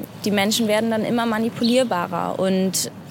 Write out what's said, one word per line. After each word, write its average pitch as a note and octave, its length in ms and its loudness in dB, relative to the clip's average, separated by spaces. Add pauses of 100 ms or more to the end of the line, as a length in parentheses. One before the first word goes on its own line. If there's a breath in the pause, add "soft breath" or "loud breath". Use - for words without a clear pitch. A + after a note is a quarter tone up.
(240)
Die G#3+ 60 2
Menschen G#3 380 2
werden A3 240 2
dann A3 120 0
immer A#3 220 0
manipulierbarer A3+ 1120 0
und F#3 520 0 (200)